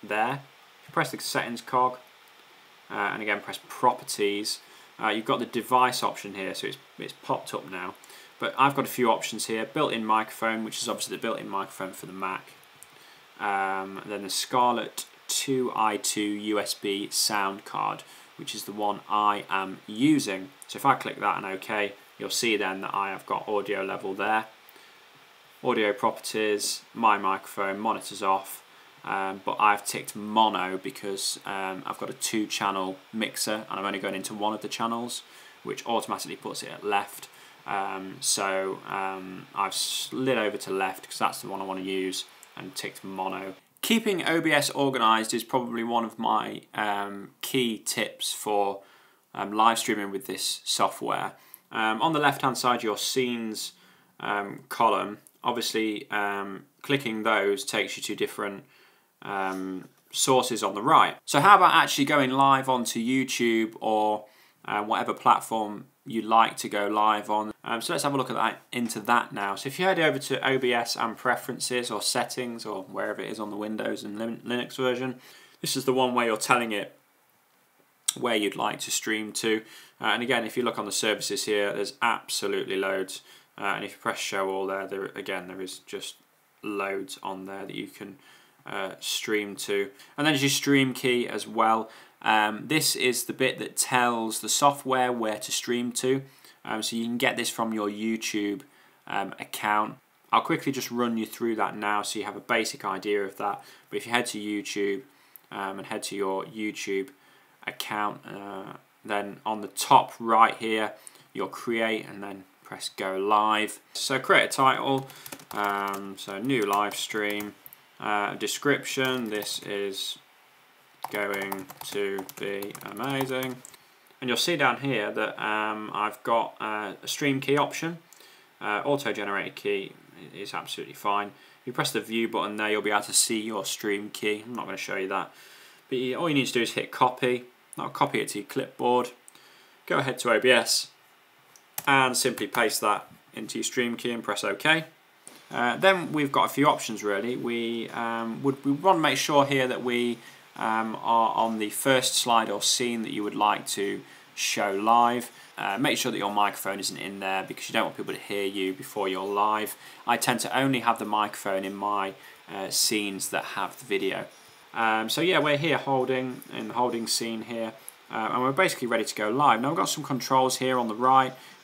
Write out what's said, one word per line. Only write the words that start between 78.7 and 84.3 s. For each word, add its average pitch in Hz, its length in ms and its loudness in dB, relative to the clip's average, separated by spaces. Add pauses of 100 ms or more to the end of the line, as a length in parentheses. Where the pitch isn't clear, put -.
to - 140 -6
stream 107 400 -2
to. 110 300 2 (380)
Uh, - 40 -4
and 110 180 2
again, 120 220 2
if 110 120 -10
you 123 60 2
look 117 160 0
on 104 80 -4
the 101 60 -6
services 104 540 0
here, 101 260 2
there's 98 280 -4
absolutely 98 760 0
loads. 95 460 -2 (360)
Uh, 104 60 -6 (120)
and 104 80 -6
if 98 80 -10
you - 60 -20
press - 200 -4
show 98 300 -2